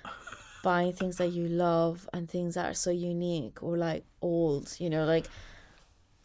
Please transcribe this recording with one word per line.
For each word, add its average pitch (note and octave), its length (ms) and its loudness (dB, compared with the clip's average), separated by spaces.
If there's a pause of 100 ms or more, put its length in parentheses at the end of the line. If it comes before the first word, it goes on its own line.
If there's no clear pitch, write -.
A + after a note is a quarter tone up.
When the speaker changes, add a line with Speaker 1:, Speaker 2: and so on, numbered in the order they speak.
Speaker 1:
<laughs> - 600 -16
Speaker 2:
buying F3+ 280 4
things F3+ 260 -4
that F3+ 100 2
you F3 180 -2
love E3+ 680 2
and E3+ 160 -6
things F3 260 -2
that F3 160 -2
are - 40 -6
so - 160 -2
unique F3 720 -2
or, E3+ 140 -2
like, E3 280 -2 (180)
old, E3+ 580 2
you F3 100 -2
know, D#3 140 2
like, D#3+ 220 4 (1000)